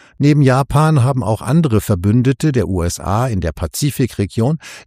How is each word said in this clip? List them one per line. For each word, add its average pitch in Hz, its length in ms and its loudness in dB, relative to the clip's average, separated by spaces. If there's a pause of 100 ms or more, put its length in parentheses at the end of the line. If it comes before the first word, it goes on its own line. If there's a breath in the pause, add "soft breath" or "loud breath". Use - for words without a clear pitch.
(180 soft breath)
Neben 147 240 4
Japan 139 640 2
haben 127 200 0
auch 104 200 -2
andere 127 380 2
Verbündete 120 680 0
der 113 160 -2
U 90 140 -2
S 87 180 -4
A 110 280 -2
in 101 140 -2
der 80 100 -4
Pazifikregion 120 1080 -4 (300 loud breath)